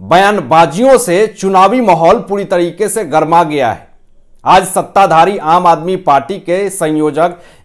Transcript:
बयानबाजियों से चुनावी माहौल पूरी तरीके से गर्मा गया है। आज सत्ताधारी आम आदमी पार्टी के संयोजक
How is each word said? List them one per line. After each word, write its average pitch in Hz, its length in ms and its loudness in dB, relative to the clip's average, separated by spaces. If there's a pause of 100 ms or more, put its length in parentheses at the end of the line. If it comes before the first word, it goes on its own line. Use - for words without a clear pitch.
बयानबाजियों 180 960 2
से 180 300 0
चुनावी 190 520 0
माहौल 185 400 2
पूरी 202 240 -6
तरीके 175 440 -2
से 214 160 -6
गर्मा 156 400 0
गया 139 280 -2
है। - 180 -14 (540)
आज 160 220 2
सत्ताधारी 190 720 0
आम 170 280 0
आदमी 175 300 0
पार्टी 151 420 -2
के 190 320 -4
संयोजक 156 640 -2 (300)